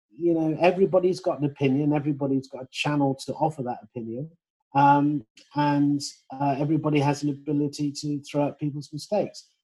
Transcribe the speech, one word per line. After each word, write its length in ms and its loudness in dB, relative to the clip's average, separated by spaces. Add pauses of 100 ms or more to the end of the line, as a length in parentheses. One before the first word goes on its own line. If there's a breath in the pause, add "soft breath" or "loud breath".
(200)
you 140 2
know, 260 0
everybody's 600 4
got 180 -2
an 60 0
opinion, 480 2
everybody's 560 -2
got 140 -12
a 80 -18
channel 540 0
to 80 -6
offer 300 -2
that 200 -8
opinion. 460 -10 (460)
Um, 500 4 (300)
and, 460 2 (360)
uh, 220 0
everybody 400 2
has 240 0
an 60 0
ability 720 -4
to 200 -4
throw 220 -2
out 160 -4
people's 320 -6
mistakes. 560 -6 (160)